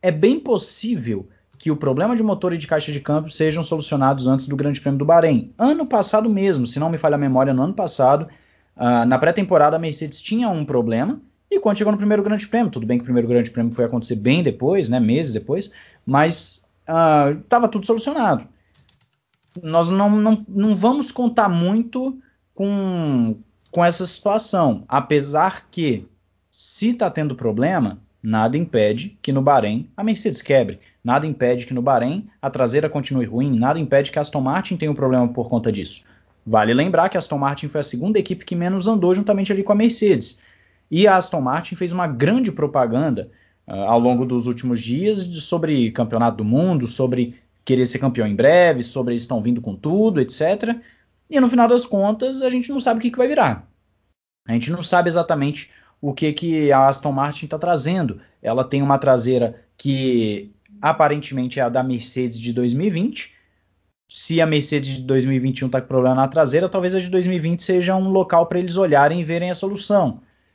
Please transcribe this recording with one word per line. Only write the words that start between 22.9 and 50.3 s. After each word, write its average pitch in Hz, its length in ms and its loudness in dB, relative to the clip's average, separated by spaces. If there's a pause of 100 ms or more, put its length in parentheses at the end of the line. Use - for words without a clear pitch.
com 175 120 2
essa 170 220 0
situação, 185 800 0
apesar 143 840 0
que, 123 360 -4 (420)
se - 460 -4
tá 214 160 -2
tendo 151 240 -4
problema, 120 640 -2 (240)
nada 110 340 0
impede 123 640 -2
que 143 120 -4
no 139 100 0
Bahrein 120 540 2
a 196 80 -6
Mercedes 214 380 -4
quebre, 123 360 2 (240)
nada 135 240 0
impede 123 400 -2
que - 80 -8
no 123 80 -4
Bahrein 135 460 0 (120)
a 139 100 -4
traseira 131 380 0
continue 135 380 -4
ruim, 123 320 -2
nada 135 200 0
impede 139 320 0
que - 80 -4
a 151 40 -2
Aston 147 180 -4
Martin 170 360 -2
tenha 156 160 -4
um - 20 -2
problema 127 340 2
por 117 200 -6
conta 117 240 -2
disso. 101 300 -8 (440)
Vale 110 260 2
lembrar 165 360 2
que 196 80 -4
a 175 40 0
Aston - 180 -6
Martin 139 300 -4
foi 147 120 -4
a 143 40 -4
segunda 175 340 -2
equipe 190 260 -4
que - 100 -8
menos 180 320 -2
andou 185 280 2
juntamente 202 380 0
ali 196 100 -2
com 202 100 0
a 202 40 4
Mercedes. 208 640 2 (500)
E 175 160 4
a 196 100 8
Aston 180 240 -2
Martin 139 340 -4
fez 170 180 -6
uma 180 140 -2
grande 160 460 0
propaganda, 131 800 0 (360)
ah, 98 240 -4
ao 117 80 6
longo 120 260 2
dos 120 220 -2
últimos 120 340 -2
dias 175 480 -2
de, 170 120 -10
sobre 147 500 0
campeonato 117 480 0
do 110 60 -4
mundo, 139 420 2
sobre 123 500 -2 (280)
querer 127 200 2
ser 123 140 -4
campeão 120 280 0
em 104 80 -2
breve, 151 480 4
sobre 120 300 -4
eles 117 120 -4
estão 117 180 -6
vindo 117 180 0
com 110 160 -8
tudo, 180 460 0
et - 80 -2